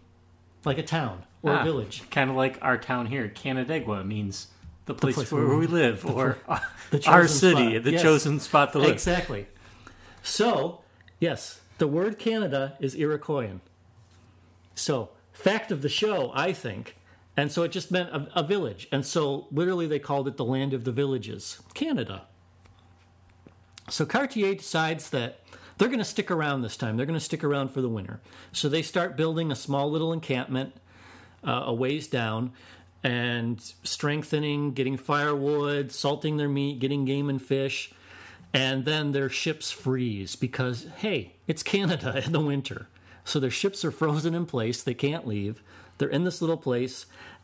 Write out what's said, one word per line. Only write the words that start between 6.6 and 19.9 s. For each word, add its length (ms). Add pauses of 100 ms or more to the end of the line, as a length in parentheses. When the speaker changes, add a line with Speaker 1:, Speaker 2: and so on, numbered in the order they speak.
Speaker 2:
<laughs> 140
Speaker 1:
the 180
Speaker 2:
our 140
Speaker 1:
chosen 160
Speaker 2:
city, 360
Speaker 1:
spot. 100
Speaker 2:
the 80
Speaker 1:
Yes. 100
Speaker 2:
chosen 380
spot 320
to 60
live. 120
Speaker 1:
Exactly. 560 (760)
So, 580 (400)
yes, 400 (180)
the 80
word 320
Canada 600
is 160
Iroquoian. 640 (1120)
So, 360 (220)
fact 380
of 120
the 60
show, 460
I 180
think. 440 (420)
And 140
so 120
it 60
just 220
meant 180
a, 300
a 20
village. 480
And 140
so 480
literally 340
they 120